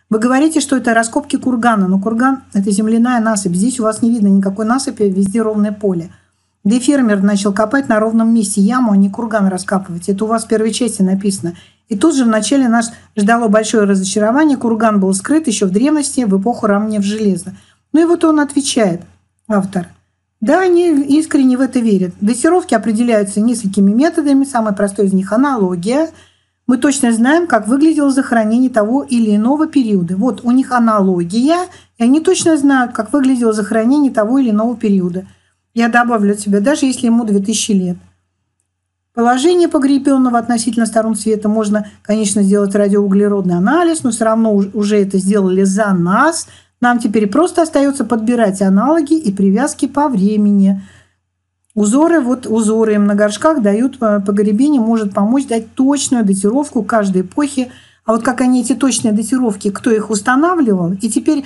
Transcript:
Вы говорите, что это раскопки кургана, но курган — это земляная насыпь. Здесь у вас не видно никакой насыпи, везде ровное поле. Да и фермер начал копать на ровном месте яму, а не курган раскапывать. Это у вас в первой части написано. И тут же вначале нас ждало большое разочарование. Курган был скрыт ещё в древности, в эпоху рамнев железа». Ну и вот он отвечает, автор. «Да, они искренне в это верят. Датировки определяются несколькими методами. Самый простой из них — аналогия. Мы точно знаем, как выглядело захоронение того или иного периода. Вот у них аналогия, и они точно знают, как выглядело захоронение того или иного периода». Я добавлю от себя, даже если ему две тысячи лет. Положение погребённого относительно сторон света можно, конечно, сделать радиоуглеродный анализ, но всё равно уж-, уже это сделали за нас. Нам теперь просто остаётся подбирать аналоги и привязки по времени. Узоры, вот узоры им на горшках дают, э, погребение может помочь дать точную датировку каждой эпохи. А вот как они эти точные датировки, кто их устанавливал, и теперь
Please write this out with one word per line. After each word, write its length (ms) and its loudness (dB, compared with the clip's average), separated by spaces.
Вы 100 0
говорите, 400 0
что 160 -2
это 180 -2
раскопки 400 -2
кургана, 540 0
но 100 0
курган — 460 -2
это 160 0
земляная 500 0
насыпь. 320 -2
Здесь 280 -2
у 20 -2
вас 180 -2
не 100 2
видно 180 2
никакой 360 0
насыпи, 380 -2
везде 400 0
ровное 300 -2
поле. 380 -4
Да 100 2
и 60 0
фермер 420 2
начал 320 0
копать 340 0
на 100 2
ровном 360 2
месте 260 0
яму, 320 2
а 40 4
не 120 4
курган 380 -2
раскапывать. 600 -4
Это 160 -2
у 40 -4
вас 160 -2
в 40 -16
первой 240 0
части 280 -4
написано. 540 -2
И 80 -6
тут 180 2
же 100 0
вначале 440 0
нас 240 0
ждало 320 2
большое 360 2
разочарование. 720 0
Курган 420 -2
был 140 0
скрыт 320 -2
ещё 200 -2
в 40 -2
древности, 540 -2
в 140 0
эпоху 280 -4
рамнев 360 -2
железа». 520 -2
Ну 100 4
и 20 4
вот 200 0
он 160 2
отвечает, 600 -2
автор. 420 -4
«Да, 180 2
они 300 2
искренне 640 2
в 60 -2
это 180 -2
верят. 400 0
Датировки 540 0
определяются 640 0
несколькими 520 0
методами. 520 2
Самый 300 -2
простой 320 0
из 80 0
них — 200 -2
аналогия. 760 0
Мы 100 2
точно 360 0
знаем, 340 2
как 200 0
выглядело 440 2
захоронение 580 0
того 340 0
или 320 0
иного 340 0
периода. 480 0
Вот 280 -2
у 60 0
них 220 0
аналогия, 880 2
и 60 -4
они 180 4
точно 380 2
знают, 340 2
как 180 -8
выглядело 440 0
захоронение 580 0
того 260 0
или 120 0
иного 260 0
периода». 480 -2
Я 140 0
добавлю 440 0
от 80 -4
себя, 200 0
даже 260 0
если 200 -2
ему 180 2
две 140 0
тысячи 320 -4
лет. 280 -2
Положение 540 2
погребённого 680 2
относительно 500 -2
сторон 280 -2
света 340 -2
можно, 380 -2
конечно, 400 0
сделать 320 2
радиоуглеродный 800 2
анализ, 480 2
но 80 0
всё 140 -4
равно 320 2
уж-, 180 0
уже 260 0
это 180 0
сделали 440 0
за 300 0
нас. 560 0
Нам 180 2
теперь 300 0
просто 340 0
остаётся 420 0
подбирать 560 0
аналоги 540 2
и 160 -2
привязки 560 0
по 220 -2
времени. 760 2
Узоры, 440 2
вот 260 -4
узоры 480 0
им 120 2
на 80 2
горшках 480 0
дают, 380 0
э, 260 0
погребение 540 0
может 340 -2
помочь 320 0
дать 280 -6
точную 500 0
датировку 580 0
каждой 400 0
эпохи. 480 -4
А 80 0
вот 100 0
как 180 -2
они 220 2
эти 120 -2
точные 380 0
датировки, 560 -2
кто 220 -4
их 180 0
устанавливал, 880 0
и 160 -4
теперь 360 -2